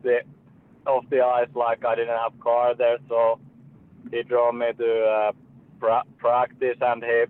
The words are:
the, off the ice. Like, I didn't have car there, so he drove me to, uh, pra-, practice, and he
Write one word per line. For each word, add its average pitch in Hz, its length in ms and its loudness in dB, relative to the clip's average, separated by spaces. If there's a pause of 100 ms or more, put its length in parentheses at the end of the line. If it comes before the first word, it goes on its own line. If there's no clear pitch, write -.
the, 120 180 0 (640)
off 131 220 0
the 135 120 2
ice. 120 320 0
Like, 117 320 -2
I 113 100 -2
didn't 117 220 -2
have 113 220 -6
car 120 360 0
there, 120 220 0 (100)
so 117 320 0 (720)
he 117 120 -4
drove 120 320 0
me 120 200 -2
to, 113 280 0
uh, 107 280 2 (480)
pra-, 113 240 0 (140)
practice, 123 640 -2
and 120 220 -2
he 117 260 2